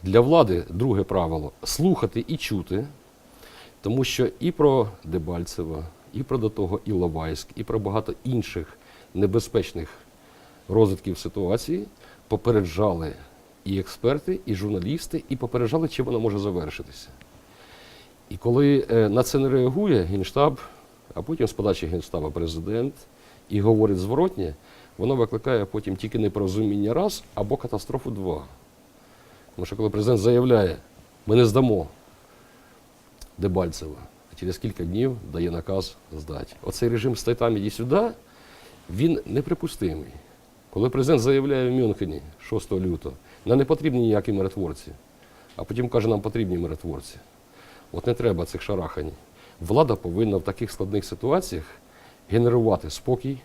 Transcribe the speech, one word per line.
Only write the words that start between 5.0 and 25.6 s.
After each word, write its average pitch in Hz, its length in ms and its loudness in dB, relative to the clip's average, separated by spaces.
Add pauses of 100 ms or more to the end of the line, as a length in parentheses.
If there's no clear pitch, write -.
Дебальцева, 80 800 -6 (280)
і 117 100 -6
про 127 160 -2
до 110 100 0
того 101 360 -2
Іловайськ, 80 720 -2
і 113 80 -8
про 113 140 -2
багато 101 360 -4 (100)
інших 110 540 -4 (360)
небезпечних 95 720 0 (800)
розвитків 98 500 2
ситуації 113 680 -4 (420)
попереджали 92 840 0 (520)
і 95 140 -2
експерти, 143 680 -2
і 110 80 -2
журналісти, 104 760 -4
і 135 80 -4
попереджали, 127 520 0
чим 127 180 -4
вона 120 120 -2
може 107 200 0
завершитися. 90 680 -6 (1200)
І - 80 -10
коли, 139 540 4
е, 113 180 6
на 113 140 4
це 139 160 0
не 135 100 2
реагує 131 540 4
Генштаб, 101 580 2 (540)
а - 80 -8
потім - 260 -2
з - 40 -6
подачі 95 340 0
Генштаба 80 440 -4
президент, 85 640 -4 (540)
і 104 120 0
говорить 107 380 6
зворотнє, 104 560 0 (440)
воно 123 180 0
викликає 113 480 0